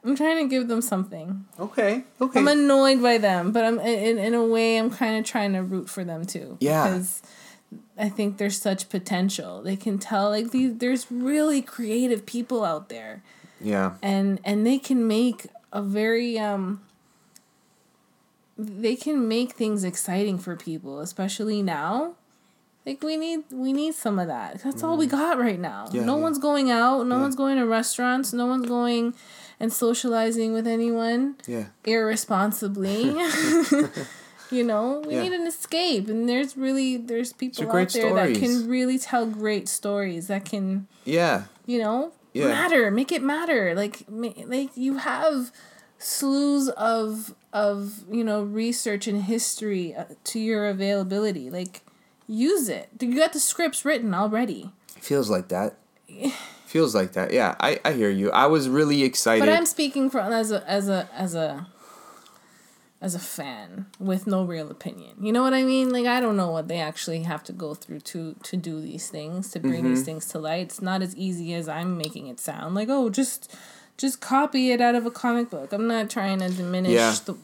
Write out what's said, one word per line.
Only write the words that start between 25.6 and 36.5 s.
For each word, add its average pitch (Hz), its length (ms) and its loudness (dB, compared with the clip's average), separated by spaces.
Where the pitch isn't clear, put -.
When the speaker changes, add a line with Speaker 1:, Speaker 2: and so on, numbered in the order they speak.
Speaker 2:
Yeah, 233 120 0
Speaker 1:
No 254 120 2
Speaker 2:
yeah. 302 60 0
Speaker 1:
one's 320 160 0
going 277 320 2
out. 247 360 4
No 247 100 2
Speaker 2:
Yeah. 262 60 4
Speaker 1:
one's 277 140 0
going 269 220 2
to 247 80 2
restaurants. 247 640 0
No 240 140 0
one's 247 220 0
going 240 440 0
and 226 140 -2
socializing 226 800 0
with 226 140 0
anyone 233 720 0
Speaker 2:
Yeah. 233 200 -4
Speaker 1:
irresponsibly. 214 1400 0
Speaker 2:
<laughs> 349 60 0
Speaker 1:
<laughs> 285 200 4
You 247 140 2
know, 240 420 0
we 302 100 -4
Speaker 2:
Yeah. - 80 0
Speaker 1:
need 370 100 0
an 349 120 0
escape. 320 640 0
And 226 200 0
there's 269 280 0